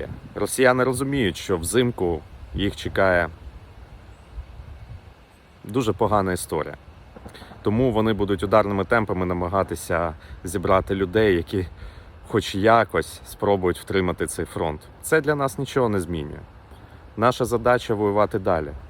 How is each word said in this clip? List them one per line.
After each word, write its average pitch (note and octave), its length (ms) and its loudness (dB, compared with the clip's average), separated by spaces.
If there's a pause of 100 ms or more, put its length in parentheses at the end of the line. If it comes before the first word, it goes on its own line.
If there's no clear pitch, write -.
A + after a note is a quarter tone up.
(340)
росіяни B2+ 500 2
розуміють, C3 520 0
що F#2 220 -2
взимку F2 640 0 (340)
їх F#2+ 220 -2
чекає F2+ 520 2 (2250)
дуже A2 280 0
погана G2 400 2
історія. D2+ 440 -4 (880)
Тому A#2 300 2
вони A2 200 2
будуть G2 300 0
ударними G2+ 420 4
темпами F#2+ 420 0
намагатися F2 880 -2 (300)
зібрати F#2+ 500 0
людей, G2 420 2
які F2+ 300 -2 (600)
хоч - 260 -2
якось G2+ 720 2
спробують F#2+ 520 0
втримати F2+ 480 -2
цей - 180 -6
фронт. D#2 360 -4 (220)
Це D#3 180 2
для D3 140 0
нас C#3 240 -4
нічого C3 300 0
не G2+ 120 0
змінює. D#2 400 -6 (760)
Наша A#2+ 280 2
задача A#2 500 2
воювати G#2 440 2
далі. E2+ 340 0 (180)